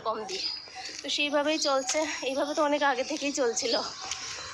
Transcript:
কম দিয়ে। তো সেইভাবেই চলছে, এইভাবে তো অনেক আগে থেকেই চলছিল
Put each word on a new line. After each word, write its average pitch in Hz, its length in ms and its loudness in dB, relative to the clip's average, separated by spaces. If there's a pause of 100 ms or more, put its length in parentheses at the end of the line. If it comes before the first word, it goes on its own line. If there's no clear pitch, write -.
কম 220 100 0 (120)
দিয়ে। 190 140 -4 (580)
তো 285 140 -6
সেইভাবেই 294 520 2
চলছে, 269 320 2 (300)
এইভাবে 285 280 0
তো 320 120 4
অনেক 294 120 2 (100)
আগে 247 200 0
থেকেই 285 280 0
চলছিল 233 340 2 (800)